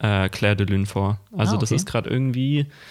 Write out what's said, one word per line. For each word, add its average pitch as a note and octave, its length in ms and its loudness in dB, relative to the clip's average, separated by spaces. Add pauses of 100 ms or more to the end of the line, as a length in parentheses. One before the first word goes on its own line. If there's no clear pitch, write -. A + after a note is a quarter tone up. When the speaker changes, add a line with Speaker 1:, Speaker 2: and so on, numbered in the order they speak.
Speaker 1:
äh, G2 280 2
Claire G#2 260 2
de G2 120 0
Lune G2 200 0
vor. G2+ 320 -2 (180)
Also F#3+ 180 2
Speaker 2:
Ah, G3+ 40 0
Speaker 1:
das A#2 100 0
Speaker 2:
okay. - 60 0
Speaker 1:
ist F3+ 100 -2
grad - 220 -4
irgendwie, C3+ 580 0 (260)